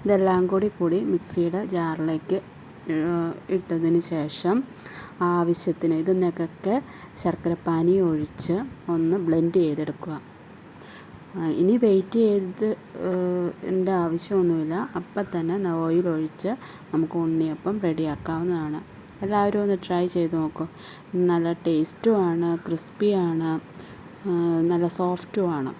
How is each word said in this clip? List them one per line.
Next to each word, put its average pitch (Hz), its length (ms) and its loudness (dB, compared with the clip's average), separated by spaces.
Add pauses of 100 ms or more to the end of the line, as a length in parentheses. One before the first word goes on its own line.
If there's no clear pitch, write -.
ഇതെല്ലാം 190 380 4 (100)
കൂടി, 196 160 2 (100)
കൂടി 175 220 2 (120)
മിക്സിയുടെ 175 500 0 (120)
ജാറിലേക്ക്, 165 640 -2 (560)
ഏഹ്, 170 400 0 (220)
ഇട്ടതിന് 170 460 2 (100)
ശേഷം 165 460 0 (760)
ആവശ്യത്തിന് 170 720 2
ഇത് 185 100 2 (100)
നികക്കെ 175 520 -2 (480)
ശർക്കരപ്പാനി 170 720 2 (120)
ഒഴിച്ച് 156 500 -2 (380)
ഒന്ന് 165 220 2 (100)
ബ്ലെൻഡ് 165 380 4
ചെയ്തെടുക്കുക. 151 500 -4 (1200)
ആ, 165 100 -2 (140)
ഇനി 196 140 6 (100)
വെയിറ്റ് 196 420 4
ചെയ്ത്, 202 400 0 (420)
ഏഹ്, 180 400 0 (280)
ൻ്റെ 185 160 2 (100)
ആവശ്യമൊന്നുമില്ല. 170 720 0 (240)
അപ്പം 196 340 -6
തന്നെ 170 300 0
ന-, 170 220 0
ഓയിൽ 170 220 2
ഒഴിച്ച് 160 440 -2 (400)
നമുക്ക് 160 260 0
ഉണ്ണിയപ്പം 160 680 -2
റെഡിയാക്കാവുന്നതാണ്. 160 960 -2 (420)
എല്ലാവരും 202 400 2
ഒന്ന് 202 120 2 (120)
ട്രൈ 180 260 0
ചെയ്ത് 170 220 0
നോക്കൂ. 160 300 -2 (640)
നല്ല 170 220 2 (140)
ടേസ്റ്റുമാണ്, 170 840 2 (160)
ക്രിസ്പിയാണ്, 170 840 0 (760)
ആ, - 20 2 (400)
നല്ല 175 160 2
സോഫ്റ്റുമാണ്. 175 920 -2